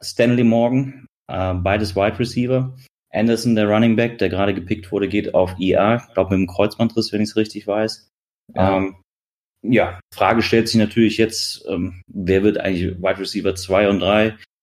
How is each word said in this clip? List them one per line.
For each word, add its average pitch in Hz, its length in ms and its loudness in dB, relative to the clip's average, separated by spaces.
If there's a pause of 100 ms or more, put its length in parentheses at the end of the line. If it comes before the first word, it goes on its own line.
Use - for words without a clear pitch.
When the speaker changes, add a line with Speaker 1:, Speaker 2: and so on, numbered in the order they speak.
Speaker 1:
Stanley 120 440 2
Morgan, 120 600 0 (220)
äh, 92 260 -2
beides 95 420 0
Wide 101 220 0
Receiver. 127 580 -2 (340)
Anderson, 113 460 0
der 104 120 2
Running 110 280 4
Back, 117 220 0
der 98 100 0
gerade 95 260 0
gepickt 92 380 -8
wurde, 98 160 -2
geht 104 260 -4
auf 90 240 0
I 92 140 0
R, 107 360 2
ich - 60 -20
glaub, 92 160 0
mit 95 80 2
dem 92 80 0
Kreuzbandriss, 110 680 -2
wenn 107 100 -2
ich's 104 140 -4
richtig 107 300 -4
weiß. 107 420 -4 (460)
Speaker 2:
Ja. 95 220 2
Speaker 1:
Ähm, 95 200 -4 (680)
ja, 101 380 0 (120)
Frage 107 300 2
stellt 113 260 2
sich - 80 0
natürlich 107 400 2
jetzt, - 520 -4
ähm, 90 400 -6
wer 95 340 0
wird 104 160 2
eigentlich 92 400 -4
Wide 95 220 -4
Receiver 95 340 -4
zwei 95 340 0
und 98 120 2
drei? 107 360 2 (260)